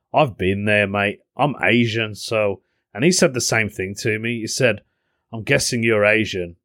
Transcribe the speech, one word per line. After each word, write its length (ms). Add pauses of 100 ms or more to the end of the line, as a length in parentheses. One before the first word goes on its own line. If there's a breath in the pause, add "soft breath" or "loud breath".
(140)
I've 240
been 280
there, 220
mate. 320 (180)
I'm 240
Asian, 540
so, 460 (320)
and 100
he 80
said 220
the 80
same 280
thing 300
to 200
me. 220
He 60
said, 340 (500)
"I'm 120
guessing 400
you're 220
Asian." 600